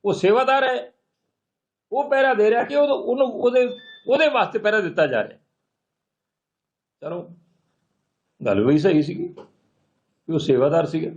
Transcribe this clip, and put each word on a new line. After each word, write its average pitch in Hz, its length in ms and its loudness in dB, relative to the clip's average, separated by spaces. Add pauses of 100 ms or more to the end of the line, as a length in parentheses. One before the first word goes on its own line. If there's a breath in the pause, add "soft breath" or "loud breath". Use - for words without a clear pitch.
ਉਹ 196 80 0
ਸੇਵਾਦਾਰ 254 520 2
ਹੈ, 254 280 -4 (1000)
ਉਹ 277 180 -4
ਪਹਿਰਾ 269 240 2
ਦੇ 214 160 2
ਰਿਹਾ 233 120 0
ਕਿ 285 140 -6
ਉਹ-, 285 220 2
ਉਹਨੂੰ, 254 280 0
ਉਹਦੇ, 247 500 0 (300)
ਉਹਦੇ 294 220 2
ਵਾਸਤੇ 226 300 0
ਪਹਿਰਾ 214 220 0
ਦਿੱਤਾ 156 260 0
ਜਾ 113 220 -2
ਰਿਹਾ।" - 100 -20 (1600)
ਚਲੋ, 170 300 -14 (1160)
ਗੱਲ 104 200 2
ਵੀ 147 120 4
ਸਹੀ 156 240 2
ਸੀਗੀ 180 260 -6
ਕਿ - 1040 -18
ਉਹ 156 60 0
ਸੇਵਾਦਾਰ 143 480 2
ਸੀਗਾ। 160 300 -6